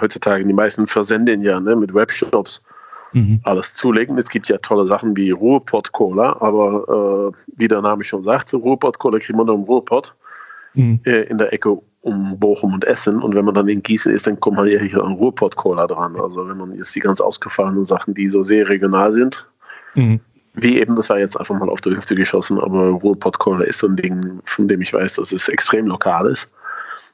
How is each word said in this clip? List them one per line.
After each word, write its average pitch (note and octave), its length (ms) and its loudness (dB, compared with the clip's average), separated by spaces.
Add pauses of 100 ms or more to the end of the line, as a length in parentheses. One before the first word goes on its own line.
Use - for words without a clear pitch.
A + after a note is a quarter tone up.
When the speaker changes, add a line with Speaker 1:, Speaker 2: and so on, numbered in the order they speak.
Speaker 1:
heutzutage G2+ 440 0
die G2 80 2
meisten G#2 340 0
versenden A2 560 0
ja, G2 160 0
ne, G#2 180 0
mit G2 180 0
Webshops - 680 -2 (520)
Speaker 2:
Mhm. A2 280 4
Speaker 1:
alles F#2 320 -2
zulegen. B2 420 0
Es - 140 -2
gibt - 180 -4
ja G#2 80 2
tolle G2+ 300 0
Sachen G#2 320 0
wie F#2+ 140 2
Ruhrpott-Cola, G#2+ 1080 0
aber, G2+ 960 0
äh, - 220 -20
wie A2+ 100 2
der G#2 140 2
Name G#2 220 -2
schon G2 180 -6
sagt, A2+ 320 -2
Ruhrpott-Cola B2+ 640 0
kriegt A2 180 -6
man A2+ 100 2
nur A2+ 100 2
im G2+ 80 -2
Ruhrpott, B2 500 0 (600)
Speaker 2:
Mhm. A#2 300 4
Speaker 1:
äh, A2+ 200 2
in A2 120 -4
der G#2+ 160 0
Ecke G#2 240 0 (240)
um G2 380 -4
Bochum G#2 340 2
und F#2+ 140 -6
Essen. A2+ 360 0
Und G#2+ 120 0
wenn G2+ 100 2
man G#2 100 2
dann G2+ 140 2
in G#2 140 -2
Gießen A2 300 0
ist, G#2 140 0
dann G#2 140 -2
kommt G2+ 160 0
man G2+ 100 2
ja G#2 140 4
hier F#2+ 240 0
an F#2+ 80 -2
Ruhrpott-Cola F#2 760 0
dran. E2+ 300 -4
Also F2+ 320 -6
wenn F#2+ 80 -10
man F#2 160 -12
jetzt F#2+ 240 -16
die - 40 -6
ganz G2 200 0
ausgefallenen G2 640 -2
Sachen, F#2+ 300 -2
die G2 160 -2
so G2 120 2
sehr G#2 280 2
regional G2 420 2
sind, B2+ 340 0 (480)
Speaker 2:
Mhm. A2+ 240 4 (360)
Speaker 1:
wie B2 260 2
eben, A2+ 160 2
das A2+ 140 0
war G2+ 80 2
jetzt G2+ 200 0
einfach - 200 -4
mal G2 100 -2
auf - 140 -4
der F#2+ 120 0
Hüfte F#2+ 200 -4
geschossen, F#2+ 440 0
aber F#2+ 300 2
Ruhrpott-Cola F#2+ 760 0
ist - 140 -6
so G#2 80 2
ein F#2+ 80 0
Ding, F#2 500 -4
von G#2 220 0
dem F#2+ 120 2
ich - 140 -4
weiß, F#2+ 220 -2
dass - 160 -6
es F#2+ 160 -4
extrem - 380 0
lokal F#2 420 0
ist. C3 200 -4 (640)